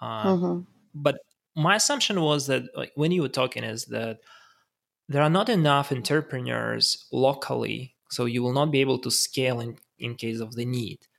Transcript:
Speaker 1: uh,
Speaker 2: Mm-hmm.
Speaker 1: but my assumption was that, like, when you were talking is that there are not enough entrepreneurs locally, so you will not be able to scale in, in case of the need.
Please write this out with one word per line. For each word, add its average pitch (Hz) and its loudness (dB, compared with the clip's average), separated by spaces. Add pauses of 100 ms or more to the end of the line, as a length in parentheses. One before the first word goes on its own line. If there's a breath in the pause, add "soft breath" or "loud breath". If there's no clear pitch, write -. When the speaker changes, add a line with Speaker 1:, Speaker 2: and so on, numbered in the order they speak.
Speaker 1:
uh, 117 -6
Speaker 2:
Mm-hmm. 180 0 (340)
Speaker 1:
but 143 -2 (400)
my 165 4
assumption 220 2
was 151 2
that, 127 0 (120)
like, 131 -8
when 156 2
you 180 4
were 135 0
talking 127 -2
is 113 -8
that 113 -6 (920 soft breath)
there 143 2
are 151 6
not 190 4
enough 147 4
entrepreneurs 123 -2
locally, 123 0 (160)
so 123 -2
you 120 -2
will 123 0
not 143 2
be 139 4
able 135 2
to 123 -6
scale 127 0
in, 117 -10 (200)
in 120 -8
case 113 -6
of 113 -10
the 117 -6
need. 120 -6 (200)